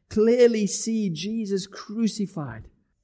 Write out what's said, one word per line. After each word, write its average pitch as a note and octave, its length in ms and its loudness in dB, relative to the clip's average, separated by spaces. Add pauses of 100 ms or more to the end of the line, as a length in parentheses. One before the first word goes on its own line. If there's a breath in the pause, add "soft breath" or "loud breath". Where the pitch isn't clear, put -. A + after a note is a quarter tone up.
(100)
clearly A3+ 560 4
see A3 420 -2
Jesus G3 580 -4
crucified, F#3+ 1000 -6 (360)